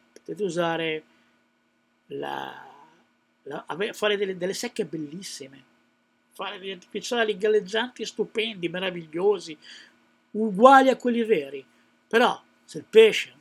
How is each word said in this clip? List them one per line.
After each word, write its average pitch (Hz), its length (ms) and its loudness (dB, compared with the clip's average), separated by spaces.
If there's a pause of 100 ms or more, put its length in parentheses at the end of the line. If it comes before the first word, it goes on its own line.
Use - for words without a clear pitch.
(140)
Potete 170 300 -10
usare 165 600 -4 (1040)
la, 67 580 -10 (800)
la, 139 240 -10
ave-, 190 260 -6
fare 208 240 -2
delle, 190 200 -4
delle 180 160 -4
secche 226 320 -6
bellissime, 143 800 -12 (680)
fare 202 280 -12
degli 190 120 -12
artificiali 208 640 -4
galleggianti 214 680 0
stupendi, 208 640 -6
meravigliosi, 175 880 -2 (760)
uguali 233 580 6
a 240 80 0
quelli 233 260 -2
veri. 143 420 -2 (420)
Però 233 340 2 (240)
se - 140 -14
il 139 60 -14
pesce - 560 6